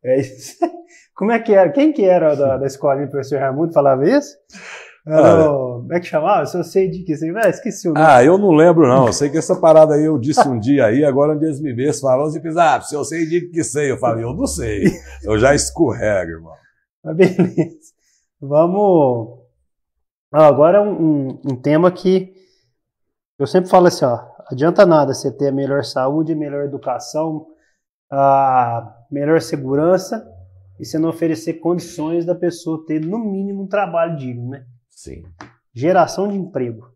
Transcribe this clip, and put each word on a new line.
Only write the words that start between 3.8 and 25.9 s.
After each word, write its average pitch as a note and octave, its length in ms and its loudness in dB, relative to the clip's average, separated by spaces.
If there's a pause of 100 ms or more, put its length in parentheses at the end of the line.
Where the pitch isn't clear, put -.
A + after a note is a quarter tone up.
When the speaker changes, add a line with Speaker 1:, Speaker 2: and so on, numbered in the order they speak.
Speaker 1:
isso? C#4+ 260 -2 (720)
Era D3 280 4
Speaker 2:
Olha. D#3 160 4
Speaker 1:
o, C3 300 -4
como B2 120 -10
é F3 60 0
que F3 80 -12
chamava? E3 400 0
Se F3+ 100 -8
eu E3+ 60 -4
sei, F#3+ 260 0
digo F3+ 160 -10
que D#3 100 -4
sei. D#3+ 220 -6
Ah, A3 100 2
esqueci F#3 400 -4
o D#3+ 60 0
nome. D3+ 120 2
Speaker 2:
Ah, B2+ 180 8
eu F3 160 6
não G3+ 120 2
lembro, E3 360 6
não. B2+ 180 6
Eu G#2+ 80 0
sei C#3+ 160 -2
que D3 80 -4
essa E3+ 180 -2
parada D#3 380 6
aí D3+ 100 2
eu D#3 140 0
disse C#3 300 0
um B2 120 -2
dia B2+ 280 2
aí, C3 180 2
agora C#3+ 280 2
um D3+ 40 -4
dia D#3 100 -4
eles D3 140 -6
me D3 120 -6
vê, C3+ 200 -4
falavam, C#3 320 -2
"Ô, D#3 40 -4
Zip D#3+ 220 -8
Zap, D#3 380 0
se D3+ 60 -10
eu C#3+ 100 -6
sei, E3 220 -6
digo F3 240 -4
que E3 120 -4
sei." C#3+ 280 -4
Eu A#2 80 -4
falei, A2+ 240 -2
"Eu A#2+ 100 -8
não A#3 140 -6
sei." A2 380 -4 (380)
Eu G#2+ 140 -2
já B2+ 160 4
escorrego, G#2 760 -2
irmão. E2 220 -18 (500)
Speaker 1:
Mas D#3+ 120 -10
beleza. - 800 0 (480)
Vamos. D3+ 1040 0 (840)
Ah, D#3 160 6
agora D#3 340 6
um, D#3+ 480 -2
um, - 120 -14 (100)
um B2+ 40 -4
tema D#3 360 2
que F#3 420 -2 (1080)
eu C#3 80 -4
sempre F3+ 220 0
falo F3+ 180 6
assim, E3+ 180 0
ó, A#2+ 140 -2 (320)
adianta E3+ 340 4
nada D3 280 4
você C3 180 -6
ter C#3+ 180 -4
a - 20 -2
melhor C#3 320 -2
saúde, D3+ 500 -4